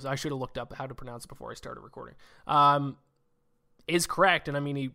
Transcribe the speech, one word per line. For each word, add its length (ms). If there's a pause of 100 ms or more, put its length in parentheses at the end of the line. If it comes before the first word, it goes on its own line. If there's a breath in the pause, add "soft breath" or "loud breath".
I 100
should 160
have 60
looked 200
up 160
how 120
to 80
pronounce 300
it 40
before 220
I 40
started 260
recording, 340 (320 soft breath)
um, 520 (880)
is 180
correct, 420
and 80
I 40
mean 160
he, 180